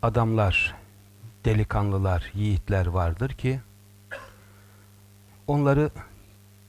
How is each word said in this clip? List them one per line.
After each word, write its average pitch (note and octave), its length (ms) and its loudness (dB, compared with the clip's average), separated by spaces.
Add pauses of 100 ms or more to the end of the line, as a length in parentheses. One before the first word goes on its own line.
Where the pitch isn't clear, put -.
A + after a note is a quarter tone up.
adamlar, A2+ 720 0 (680)
delikanlılar, G2+ 920 0
yiğitler G2 520 0
vardır F2 440 -2
ki, C3 300 -4 (1900)
onları C#3+ 440 4 (760)